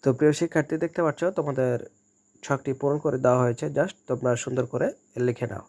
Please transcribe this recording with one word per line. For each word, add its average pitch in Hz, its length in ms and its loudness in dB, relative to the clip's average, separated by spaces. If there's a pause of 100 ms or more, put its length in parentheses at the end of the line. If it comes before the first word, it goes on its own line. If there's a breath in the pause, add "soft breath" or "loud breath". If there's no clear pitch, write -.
তো - 140 2
প্রিয় 151 220 4
শিক্ষার্থী, 160 360 0 (100)
দেখতে 165 220 -4
পাচ্ছ, 147 140 -2 (180)
তোমাদের 131 360 0 (680)
ছকটি 139 280 -2 (100)
পূরণ 143 240 0
করে 131 200 0
দেওয়া 127 200 6
হয়েছে, 120 220 0 (100)
just 170 200 0 (120)
তোমরা 123 220 0 (140)
সুন্দর 127 280 -2
করে 123 140 0 (400)
লিখে 123 260 -2
নাও। - 160 -12